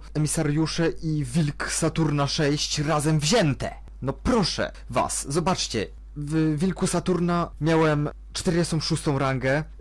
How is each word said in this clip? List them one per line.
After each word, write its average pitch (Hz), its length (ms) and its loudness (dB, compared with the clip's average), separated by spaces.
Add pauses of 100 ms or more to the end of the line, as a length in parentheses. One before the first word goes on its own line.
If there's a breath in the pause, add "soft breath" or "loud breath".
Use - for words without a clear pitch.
(140 loud breath)
Emisariusze 156 760 0
i 151 360 -2
Wilk 143 460 0
Saturna 151 560 0
sześć 147 520 0
razem 151 400 2
wzięte. 151 540 2 (280)
No 131 120 -2
proszę 175 580 0 (180 loud breath)
was, - 400 -2
zobaczcie. 147 580 0 (300)
W 156 400 2
Wilku 180 300 0
Saturna 175 640 0 (100)
miałem 151 480 4 (240)
czterdziestą 165 460 0
szóstą 147 400 0
rangę, 135 440 2 (180)